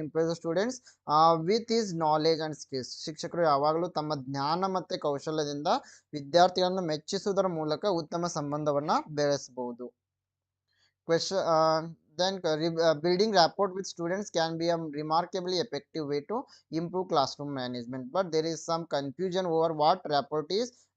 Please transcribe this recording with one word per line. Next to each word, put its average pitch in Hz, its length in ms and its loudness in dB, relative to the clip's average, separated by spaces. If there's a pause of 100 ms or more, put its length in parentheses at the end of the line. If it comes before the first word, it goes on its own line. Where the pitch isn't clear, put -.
impress 160 260 -2
the 170 100 -2
students, 190 360 -2 (380)
uh, 160 200 8 (140)
with 220 260 0
his 226 140 2 (140)
knowledge 156 440 2
and 156 160 -6
skills. 131 280 -8 (140)
ಶಿಕ್ಷಕರು 165 460 -4
ಯಾವಾಗಲೂ 151 380 2 (100)
ತಮ್ಮ 151 180 -2 (120)
ಜ್ಞಾನ 151 480 -2
ಮತ್ತೆ 185 280 -4
ಕೌಶಲ್ಯದಿಂದ 147 680 -2 (460)
ವಿದ್ಯಾರ್ಥಿಗಳನ್ನು 180 760 4
ಮೆಚ್ಚಿಸುವುದರ 190 680 -2
ಮೂಲಕ 151 260 -2 (160)
ಉತ್ತಮ 170 280 -4 (100)
ಸಂಬಂಧವನ್ನ 147 540 0 (260)
ಬೆಳೆಸಬಹುದು. 127 720 -2 (1200)
Question, 165 340 2 (140)
uh, 160 260 4 (360)
Then, 190 180 0
uh, 165 220 0
re-, 165 180 0
uh, 165 240 4
building 180 320 2
rapport 185 440 4
with 190 100 -6
students 185 440 -4
can 165 280 0
be 165 100 -2
a 170 100 2
remarkably 165 840 -2
effective 143 480 -6
way 143 140 -2
to 220 220 -6 (380)
improve 175 280 -4
classroom 143 460 0
management. 123 560 -8
But 175 200 -2
there 156 140 2
is 165 120 -4
some 165 280 -4 (100)
confusion 175 500 -4
over 165 280 2
what 160 260 4 (120)
rapport 147 400 0
is 226 160 0 (300)